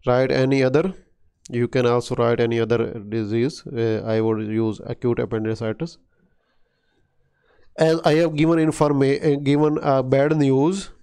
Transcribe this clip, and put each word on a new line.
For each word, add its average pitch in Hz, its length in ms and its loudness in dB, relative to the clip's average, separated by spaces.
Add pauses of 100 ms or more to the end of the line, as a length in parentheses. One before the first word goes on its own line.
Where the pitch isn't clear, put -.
write 127 260 2
any 135 300 2
other, 147 320 0 (560)
you 120 180 -2
can 123 200 0
also 120 280 0
write 120 240 0
any 117 200 0
other 113 400 -2
disease. 113 640 -4
Uh, 113 400 -4
I 110 160 -2
would 110 240 -2
use 110 400 -4
acute 120 340 -4
appendicitis. 110 800 -6 (1800)
As 160 280 2
I 151 100 4
have 160 200 2
given 160 240 2
informa-, 143 680 2
uh, 143 140 2
given, 147 420 2
uh, 135 220 2
bad 139 340 2
news 147 520 2 (140)